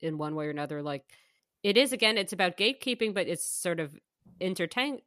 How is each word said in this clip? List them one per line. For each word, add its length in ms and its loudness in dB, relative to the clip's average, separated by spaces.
in 160 -4
one 180 -4
way 120 -4
or 20 -4
another, 340 -6
like, 220 -6
it 140 4
is, 160 6
again, 240 4
it's 160 0
about 240 2
gatekeeping, 560 0
but 140 0
it's 180 -2
sort 340 -2
of 180 -4
intertang-, 640 -2